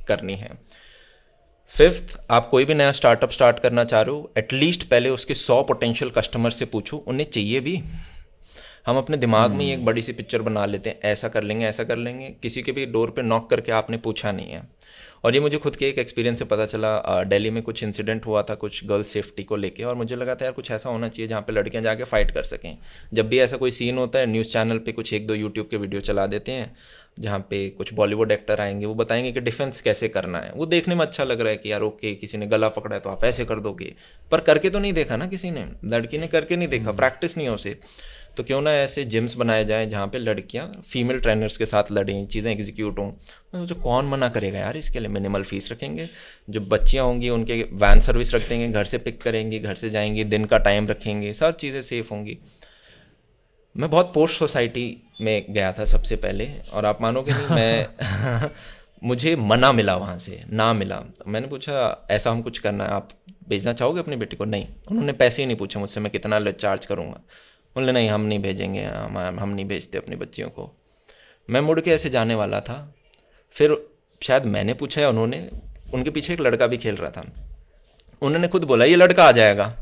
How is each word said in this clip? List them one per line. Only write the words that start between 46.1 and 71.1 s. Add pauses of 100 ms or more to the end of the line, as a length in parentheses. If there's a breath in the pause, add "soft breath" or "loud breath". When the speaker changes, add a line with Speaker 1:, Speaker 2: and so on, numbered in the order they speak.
Speaker 1:
जो
बच्चियाँ
होंगी
उनके
वैन
service
रख
देंगे,
घर
से
pick
करेंगी,
घर
से
जाएंगी,
दिन
का
time
रखेंगे,
सब
चीज़ें
safe
होंगी। (1400 soft breath)
मैं
बहुत
पोश
society (100)
में
गया
था
सबसे
पहले, (220)
और
आप
मानोगे
नहीं,
मैं, (140)
<laughs>
मुझे
मना
मिला
वहाँ
से,
ना
मिला। (240)
मैंने
पूछा,
"ऐसा
हम
कुछ
करना
है,
आप (400)
भेजना
चाहोगे
अपनी
बेटी
को?"
"नहीं।" (240)
उन्होंने
पैसे
ही
नहीं
पूछे
मुझसे,
मैं
कितना
ले-,
चार्ज
करूँगा। (540 soft breath)
बोले,
"नहीं,
हम
नहीं
भेजेंगे,
हम,
हम
नहीं
भेजते
अपनी
बच्चियों
को।" (720 soft breath)